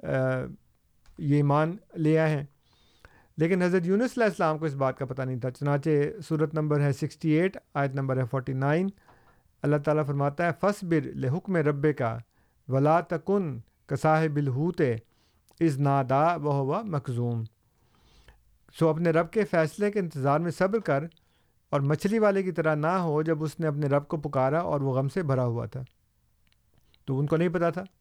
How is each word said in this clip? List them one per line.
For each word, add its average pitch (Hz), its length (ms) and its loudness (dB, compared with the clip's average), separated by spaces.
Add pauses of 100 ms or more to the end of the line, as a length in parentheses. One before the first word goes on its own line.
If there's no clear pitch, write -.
آ، - 40 -12 (1120)
یہ 147 180 2
ایمان 147 400 2 (200)
لے 156 220 2
آئے 156 180 2
ہیں۔ 139 80 -4 (920)
لیکن 175 260 2
حضرت 180 240 2
یونس 214 300 2
علیہ 240 80 2
السلام 165 340 2
کو 160 60 -4
اس 143 100 -2
بات 135 240 -2
کا 139 60 -6
پتہ 127 180 -6
نہیں 127 180 -4
تھا۔ 127 100 -4
چنانچہ 143 400 -2 (380)
سورت 156 260 0
نمبر 151 260 0
ہے 143 120 2
سکسٹی 156 380 -4
ایٹ، 170 260 2 (180)
آیت 139 200 -2
نمبر 135 220 -2
ہے 131 140 0
فورٹی 135 220 -4
نائن۔ 143 360 0 (760)
اللہ 143 140 2
تعالیٰ 151 300 0
فرماتا 143 400 -2
ہے، 175 40 0 (100)
"فَاصْبِرْ 170 460 0
لِحُكْمِ 143 540 -2
رَبِّكَ 143 440 0 (640)
وَلَا 143 320 4
تَكُنْ 170 580 -2 (280)
كَصَاحِبِ 156 540 2
الْحُوتِ 143 540 0 (640)
إِذْ 156 180 2
نَادَىٰ 139 600 2
وَهُوَ 143 460 -2
مَكْظُومٌ۔" 120 600 -4 (1300)
سو 160 100 4
اپنے 165 220 0
رب 165 200 2
کے 214 140 0
فیصلے 175 460 0
کے 208 80 -4
انتظار 147 420 0
میں 170 100 -4
صبر 190 280 0
کر 151 260 -2 (680)
اور 147 100 0
مچھلی 156 380 0
والے 202 240 2
کی 185 100 -4
طرح 156 220 0
نہ 151 120 0
ہو 170 360 0
جب 156 200 -2
اس 151 180 -6
نے 165 60 -2
اپنے 147 200 -2
رب 143 220 0
کو 180 80 -6
پکارا 143 440 0
اور 151 200 -2
وہ 131 140 0
غم 135 140 0
سے 185 140 -4
بھرا 131 220 0
ہوا 117 220 -4
تھا۔ 131 160 -12 (1200)
تو 135 140 -2
ان 147 80 0
کو 156 100 2
نہیں 175 120 2
پتا 170 220 0
تھا، 180 140 -6 (160)